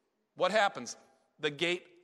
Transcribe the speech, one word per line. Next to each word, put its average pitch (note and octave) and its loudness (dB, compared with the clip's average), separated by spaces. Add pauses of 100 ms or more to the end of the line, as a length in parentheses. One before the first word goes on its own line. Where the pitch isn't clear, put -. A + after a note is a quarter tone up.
(360)
What F3+ 2
happens? G3 0 (440)
The D3+ 0
gate E3+ -2 (200)